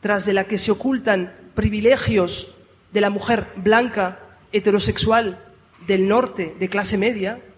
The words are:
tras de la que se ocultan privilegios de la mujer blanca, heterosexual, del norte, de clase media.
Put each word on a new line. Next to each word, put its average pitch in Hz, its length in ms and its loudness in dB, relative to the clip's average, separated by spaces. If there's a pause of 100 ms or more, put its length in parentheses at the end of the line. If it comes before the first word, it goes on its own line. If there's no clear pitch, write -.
tras 202 260 -2
de 208 60 0
la 190 120 2
que 202 140 -4
se 220 120 0
ocultan 208 640 -2 (200)
privilegios 214 1000 0 (360)
de 208 80 0
la 202 100 2
mujer 208 460 -2
blanca, 208 640 0 (320)
heterosexual, 208 920 0 (440)
del 190 180 2
norte, 202 520 0
de 185 100 -4
clase 202 280 0
media. 208 440 -2 (180)